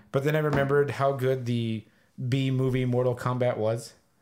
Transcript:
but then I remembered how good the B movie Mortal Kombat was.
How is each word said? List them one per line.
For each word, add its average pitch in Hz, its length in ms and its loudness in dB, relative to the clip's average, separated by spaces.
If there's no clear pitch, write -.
but 139 120 0
then 147 120 2
I 156 40 2
remembered 143 520 2
how 139 220 2
good 127 320 0
the 117 380 -2
B 135 220 0
movie 127 340 0
Mortal 123 300 2
Kombat 123 420 -2
was. 113 360 -2